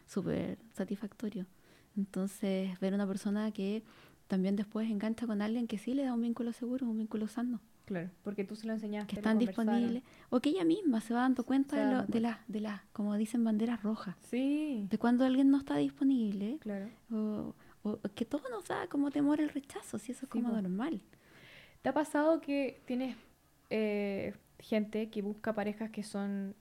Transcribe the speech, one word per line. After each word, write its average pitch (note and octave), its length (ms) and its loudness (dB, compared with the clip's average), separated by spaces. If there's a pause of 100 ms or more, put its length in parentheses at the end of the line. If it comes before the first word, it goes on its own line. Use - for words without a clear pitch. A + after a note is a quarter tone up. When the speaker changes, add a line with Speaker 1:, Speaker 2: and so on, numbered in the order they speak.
(120)
Speaker 1:
súper - 460 -2 (160)
satisfactorio. G3 720 -6 (520)
Entonces, F#3+ 840 -2
ver F#3+ 140 0
una G3+ 140 0
persona G#3 440 -2
que G3+ 320 -4 (440)
también F#3+ 280 2
después G#3+ 340 -2
engancha A3 380 -2
con G#3 140 -2
alguien A3 260 -2
que A3 100 -4
sí A#3 160 -4
le C#4 100 0
da B3+ 100 0
un A#3 80 0
vínculo A#3 320 -2
seguro, B3 340 -4
un A3 100 -2
vínculo G#3+ 300 -2
sano. A#3+ 320 -4 (260)
Speaker 2:
Claro, F3+ 260 -4 (100)
porque G#3 220 -4
tú G3+ 120 -8
se A3 120 -8
lo A3 60 -2
enseñaste, G#3 360 -4
Speaker 1:
Que G#3 60 -6
Speaker 2:
lo G#3 60 -6
Speaker 1:
están A3 180 6
Speaker 2:
conversaron. A3 340 2
Speaker 1:
disponibles, A#3 300 2 (260)
o B3 100 4
que C#4+ 120 4
ella F#4 120 2
misma E4 380 4
se - 140 -4
va A#3+ 60 4
dando B3+ 220 4
cuenta C4+ 320 2
Speaker 2:
Se C#4+ 60 2
Speaker 1:
de C#4 40 4
Speaker 2:
va B3+ 60 4
Speaker 1:
lo, B3+ 60 4
Speaker 2:
dando G3+ 160 0
Speaker 1:
de A#3 80 2
Speaker 2:
cuenta. A#3 160 2
Speaker 1:
las, - 100 -20
de G#3+ 140 -4
las, G#3 200 -6 (120)
como G#3 240 0
dicen, A3 260 0
banderas A3+ 380 2
rojas. G#3 340 -4 (140)
Speaker 2:
Sí. C4+ 600 0
Speaker 1:
De G#3+ 80 4
cuando A#3+ 260 6
alguien C4 240 6
no C#4 80 8
está C#4 200 -2
disponible, C4 840 2
Speaker 2:
Claro. G3+ 260 -6 (240)
Speaker 1:
o, G#3+ 440 -2 (260)
o G#3+ 180 -2 (140)
que - 120 -4
todo D4+ 260 -4
nos G#4 160 -8
da - 200 -2
como C#4+ 220 0
temor D4 320 2
el D4+ 80 0
rechazo, - 480 -8
si A3+ 140 -8
eso B3 160 -12
es - 40 -20
Speaker 2:
Sí, A3+ 80 -2
Speaker 1:
como A#3+ 100 0
Speaker 2:
po. A3 120 0
Speaker 1:
normal. G3 400 -2 (800)
Speaker 2:
¿Te - 80 0
ha C4+ 40 2
pasado D#4 480 4
que C#4 440 -2
tienes, B3+ 320 -2 (540)
eh, G3+ 640 0 (260)
gente G#3+ 500 -2
que G#3 140 -4
busca G#3+ 320 -4
parejas G#3 340 -4
que G#3+ 140 -8
son G3 580 -4